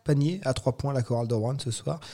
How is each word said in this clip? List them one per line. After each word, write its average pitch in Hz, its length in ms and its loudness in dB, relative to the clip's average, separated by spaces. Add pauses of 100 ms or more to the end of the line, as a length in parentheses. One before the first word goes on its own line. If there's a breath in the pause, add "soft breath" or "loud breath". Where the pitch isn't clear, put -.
paniers 151 400 2
à 131 120 2
trois - 220 0
points, 139 160 -2
la 131 100 2
chorale 117 260 0
de 120 60 2
Roanne, 120 260 0
ce 123 100 -4
soir. - 300 -4 (140 loud breath)